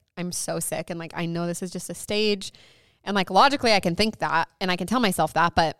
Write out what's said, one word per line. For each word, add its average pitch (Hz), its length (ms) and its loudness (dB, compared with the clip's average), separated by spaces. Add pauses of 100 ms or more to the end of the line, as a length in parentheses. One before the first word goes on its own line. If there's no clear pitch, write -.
(180)
"I'm 180 160 -6
so 170 260 -4
sick." - 300 -6
And, 170 100 -6
like, 165 160 -12
I 170 100 -4
know 170 220 -2
this 175 140 -6
is 185 100 -8
just - 180 -10
a 185 40 -8
stage. 208 580 -2 (520)
And, 196 120 -4
like, 190 140 0
logically, 247 420 6
I 202 80 6
can 170 160 0
think 214 240 0
that 160 300 0 (100)
and 185 120 -2
I 180 40 0
can 180 120 -6
tell 233 120 0
myself 180 340 0
that, 165 220 2
but 160 240 2